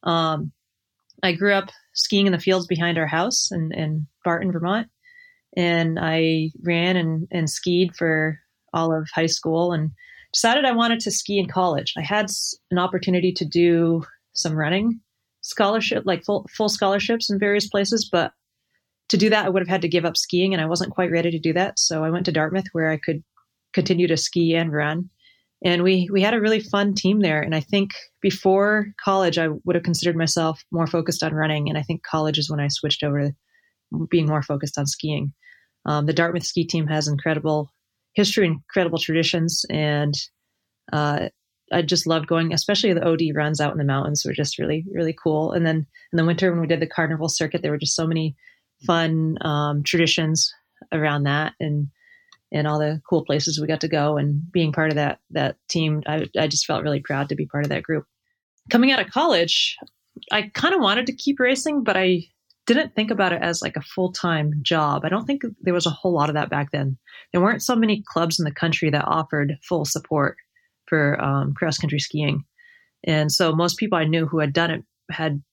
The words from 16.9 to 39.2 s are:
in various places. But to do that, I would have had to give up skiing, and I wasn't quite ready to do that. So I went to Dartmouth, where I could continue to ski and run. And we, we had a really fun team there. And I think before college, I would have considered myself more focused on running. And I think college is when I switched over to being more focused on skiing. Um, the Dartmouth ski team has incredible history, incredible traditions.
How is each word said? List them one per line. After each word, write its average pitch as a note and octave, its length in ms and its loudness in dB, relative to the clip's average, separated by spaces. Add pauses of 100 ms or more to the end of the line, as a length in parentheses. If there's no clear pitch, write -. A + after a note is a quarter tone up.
in G3+ 80 0
various G#3 300 2
places. G3+ 420 0
But - 220 0 (760)
to - 80 2
do G#3 140 4
that, G#3+ 160 2
I - 20 0
would F#3+ 140 0
have E3+ 60 -4
had F#3 140 0
to F3 60 -2
give E3 160 2
up E3 120 -2
skiing, F#3 360 0
and F3 80 0
I D#3 60 0
wasn't E3+ 260 -2
quite F3 200 0
ready E3+ 180 2
to E3 80 -4
do D#3+ 160 0
that. F#3 240 0
So D#3 260 -2
I D#3+ 60 0
went F3 160 0
to F3+ 60 0
Dartmouth, D#3 400 0
where D#3+ 180 0
I D#3 80 0
could D#3+ 240 -4 (500)
continue F3+ 360 2
to D#3+ 80 2
ski E3 400 2
and E3 160 0
run. D#3 360 -2 (560)
And F3 200 2
we, F#3 280 2
we G3 80 4
had G#3+ 140 2
a A3+ 60 2
really A3 200 2
fun G3+ 340 2
team G3+ 260 2
there. D#3 200 2
And D#3+ 140 -2
I D#3 60 0
think G3 320 -2 (280)
before G3+ 680 2 (140)
college, F#3+ 360 2
I E3 100 0 (160)
would F3 120 0
have F3 80 -2
considered E3+ 320 0
myself D#3+ 540 -2
more E3 180 0
focused E3 340 -2
on D#3+ 100 -2
running. D3+ 360 0
And D3+ 100 -2
I D3 40 -4
think D#3 200 -6
college D#3 340 -2
is D3+ 140 -2
when D3+ 100 -2
I C#3+ 80 0
switched - 340 -2
over C#3+ 260 0
to - 840 -10
being E3 160 2
more D3+ 160 0
focused C#3+ 340 -6
on C#3+ 100 -2
skiing. C#3+ 460 -6 (540)
Um, D3 180 0
the D#3+ 80 0
Dartmouth E3+ 320 0
ski E3 220 -2
team D#3+ 220 -2
has D3+ 200 0
incredible D3+ 640 -2 (420)
history, G#3 360 2
incredible E3 500 -2
traditions. E3 720 0